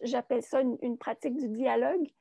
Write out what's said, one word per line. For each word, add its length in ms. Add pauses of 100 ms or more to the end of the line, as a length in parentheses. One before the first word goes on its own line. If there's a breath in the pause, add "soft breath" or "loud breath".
j'appelle 400
ça 160
une, 200
une 160
pratique 400
du 120
dialogue, 580 (140)